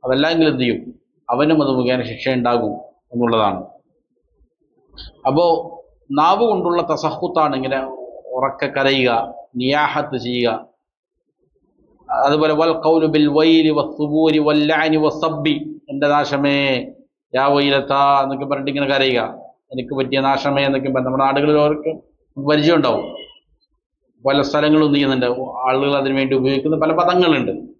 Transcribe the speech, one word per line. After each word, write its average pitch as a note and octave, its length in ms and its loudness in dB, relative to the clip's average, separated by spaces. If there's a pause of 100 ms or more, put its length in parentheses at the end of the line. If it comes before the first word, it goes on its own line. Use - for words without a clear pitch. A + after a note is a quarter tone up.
അതല്ല C3 200 0 (100)
എങ്കിൽ D#3+ 180 4
എന്ത് B2+ 120 -2
ചെയ്യും, A#2 160 0 (480)
അവനും D3 340 2
അത് C3+ 160 0
മുഖേന B2 320 0
ശിക്ഷ - 180 -6 (100)
ഉണ്ടാകും A#2+ 340 0 (400)
എന്നുള്ളതാണ്. A#2 480 0 (1700)
അപ്പോ D#3 160 2 (720)
നാവ് F#3+ 320 4
കൊണ്ടുള്ള F3 300 0 (120)
തസഹുത്താണ് D3+ 640 -2
ഇങ്ങനെ C3 220 -4 (580)
ഉറക്കെ C3+ 300 -2 (100)
കരയുക, C3+ 340 2 (460)
നിയാഹത്ത് C#3 680 -2
ചെയ്യുക. A#2+ 240 -2 (1800)
അതുപോലെ D3+ 340 2
വൽ E3 120 2 (120)
ഖൗലു D#3 220 4
ബിൽ D3+ 300 2
വൈലി D#3+ 420 4
വസ്സുബൂരി D#3 680 0
വൽ D3+ 140 2 (100)
ലഅനി D#3 340 2
വസ്സബ്ബി, D3 500 -2 (360)
"എൻ്റെ C#3 240 -2
നാശമേ, C#3+ 440 0 (760)
യാ C3 100 2 (100)
വൈലത്താ" C#3 480 2 (200)
എന്നൊക്കെ C3+ 280 -4
പറഞ്ഞിട്ട് C#3 220 -4
ഇങ്ങനെ C#3 200 -2
കരയുക, C3 280 2 (520)
"എനിക്ക് B2+ 260 -8
പറ്റിയ C3+ 300 0
നാശമേ" C#3 400 0
എന്നൊക്കെ C3+ 240 -2
പറഞ്ഞ് B2+ 140 -2
നമ്മുടെ C3 180 0
നാടുകളിൽ D3+ 400 2
അവർക്ക് D3+ 280 -2 (580)
പരിചയം D3+ 260 4
ഉണ്ടാവും. B2+ 280 0 (1200)
പല C#3+ 240 2
സ്ഥലങ്ങളും D3+ 380 2
എന്ത് C#3+ 100 2
ചെയ്യുന്നുണ്ട്, C3+ 300 0 (400)
ആളുകൾ C3+ 240 0 (100)
അതിനു C3+ 140 -2
വേണ്ടി C3+ 220 0
ഉപയോഗിക്കുന്ന C3+ 480 0
പല D#3+ 80 0
പദങ്ങളുണ്ട്. F3 600 2 (280)